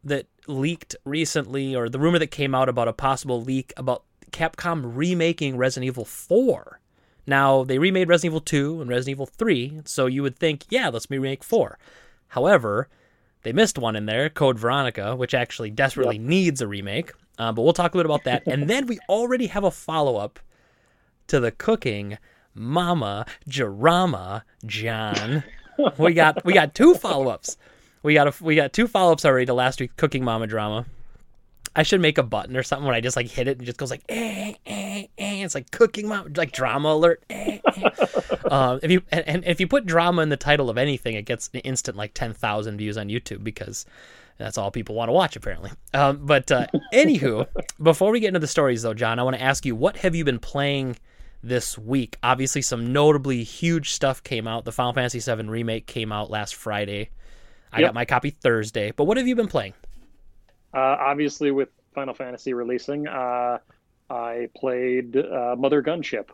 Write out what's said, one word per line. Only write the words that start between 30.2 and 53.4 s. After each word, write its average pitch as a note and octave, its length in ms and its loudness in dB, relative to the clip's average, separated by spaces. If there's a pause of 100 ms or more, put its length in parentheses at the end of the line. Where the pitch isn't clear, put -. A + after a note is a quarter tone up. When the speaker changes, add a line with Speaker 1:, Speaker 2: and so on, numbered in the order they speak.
Speaker 1:
Mama A2+ 220 0
Drama. G#2+ 400 -4 (880)
I D#3 60 4
should F#3 200 4
make D#3 180 4
a C3+ 40 4
button A2 320 -4
or C3 60 0
something C#3+ 240 -4
where C3 80 2
I A#2 80 2
just, B2 140 -2
like, A#2+ 140 -2
hit B2+ 180 -2
it C#3 60 0
and B2 100 -6
it - 20 -10
just A#2+ 140 -10
goes B2+ 100 -6
like, B2 180 -10
"Eh, G#3+ 460 -6 (140)
eh, G3+ 380 -8 (120)
eh." G3+ 260 -6
It's F3 120 -6
like, C3 160 -8
"Cooking G#3+ 360 2
Mama," G3+ 280 -6
like, D#3 160 -2
"Drama C3 380 0
alert." D#3+ 420 4
Eh, - 340 -6
eh. F#3+ 300 2
Speaker 2:
<laughs> - 40 -14 (520)
Speaker 1:
Um, C3 320 2
if D#3+ 80 0
you, F#3 100 4 (100)
and, D#3+ 160 -2
and F3 180 -2
if F3 140 0
you F#3 80 0
put C4+ 200 0
drama E3+ 340 2
in D3+ 80 2
the C#3 80 0
title D3 320 2
of G#2+ 80 -2
anything, B2+ 380 -2
it G#2 100 -8
gets - 300 -6
an B2+ 60 -8
instant, B2+ 360 -6
like, G#2 160 -8
ten A#2 200 -6
thousand G#2+ 440 -4
views G#2+ 200 -6
on G2+ 100 -8
YouTube G#2 360 -8
because G#2 420 -10 (520)
that's G#2 200 -8
all G2 120 -2
people A2 240 -8
wanna A#2 200 -2
watch, F3+ 220 2
apparently. G2 360 -10 (220)
Um, C#3 320 2
but, C#3+ 260 4
uh, B2 160 2 (120)
<laughs> - 140 -8
anywho, D3+ 540 4 (340)
before E3 300 6
we A#3+ 80 2
get G#3+ 80 2
into F#3 120 0
the D3+ 80 -2
stories, B2 360 2
though, A2+ 100 -2
John, A2+ 240 0
I B2 60 0
wanna B2+ 140 0
ask C3 280 0
you, A#2+ 100 -2
what C3+ 220 0
have F3+ 160 0
you E3 120 -2
been B2 140 0
playing C#3 580 -2 (440)
this A#2+ 380 -4
week? A#2 420 -2
Obviously, C3 400 0
some A#2+ 320 -4
notably C#3 500 4